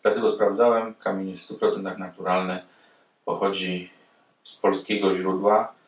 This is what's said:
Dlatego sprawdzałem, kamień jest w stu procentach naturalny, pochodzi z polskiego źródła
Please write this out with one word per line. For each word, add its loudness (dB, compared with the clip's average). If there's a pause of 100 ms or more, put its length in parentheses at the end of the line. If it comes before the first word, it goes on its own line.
Dlatego 2
sprawdzałem, 2
kamień -4
jest -12
w -18
stu -14
procentach 0
naturalny, -4 (640)
pochodzi -2 (540)
z -12
polskiego 2
źródła 2 (140)